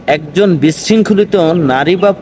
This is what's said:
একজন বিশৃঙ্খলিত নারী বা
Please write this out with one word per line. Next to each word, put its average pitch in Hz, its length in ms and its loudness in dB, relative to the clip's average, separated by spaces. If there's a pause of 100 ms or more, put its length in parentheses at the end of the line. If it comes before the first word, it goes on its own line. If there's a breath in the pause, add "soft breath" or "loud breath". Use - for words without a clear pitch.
একজন 151 480 0
বিশৃঙ্খলিত 202 800 0 (300)
নারী 139 300 0
বা 202 140 2 (120)